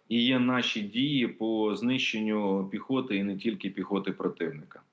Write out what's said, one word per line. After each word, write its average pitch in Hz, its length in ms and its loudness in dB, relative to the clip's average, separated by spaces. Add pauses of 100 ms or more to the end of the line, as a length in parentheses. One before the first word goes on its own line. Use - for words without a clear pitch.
і 117 140 2
є 127 160 4
наші 123 420 2
дії 123 460 0
по 110 480 0
знищенню 107 960 0
піхоти, 127 440 -2
і 98 80 0
не 101 140 -2
тільки 101 320 -4
піхоти 95 420 -2
противника. 80 680 -6 (120)